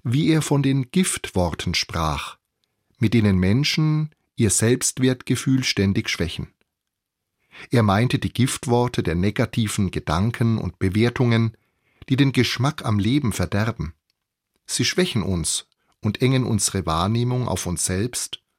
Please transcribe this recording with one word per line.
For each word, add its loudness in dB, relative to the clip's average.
wie 2
er 4
von 0
den 0
Giftworten -2
sprach, -4
mit 2
denen 4
Menschen 0
ihr 2
Selbstwertgefühl 0
ständig 0
schwächen. -6
Er 2
meinte 2
die -6
Giftworte 0
der -2
negativen 0
Gedanken 0
und -6
Bewertungen, 2
die 2
den 4
Geschmack 0
am 2
Leben 0
verderben. -2
Sie -2
schwächen 0
uns -4
und -2
engen 2
unsere -2
Wahrnehmung 0
auf -4
uns -2
selbst -4